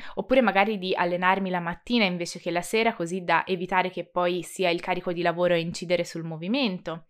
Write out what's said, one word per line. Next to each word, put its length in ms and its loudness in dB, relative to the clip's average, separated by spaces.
oppure 260 4
magari 380 4
di 160 -2
allenarmi 560 2
la 100 -2
mattina 460 0
invece 320 -4
che 120 -6
la 120 0
sera, 320 0
così 280 -4
da 220 2
evitare 460 0
che 160 -8
poi 360 0
sia 280 -2
il 100 0
carico 320 -4
di 80 -4
lavoro 320 2
a 60 4
incidere 480 -2
sul 180 -8
movimento, 840 -4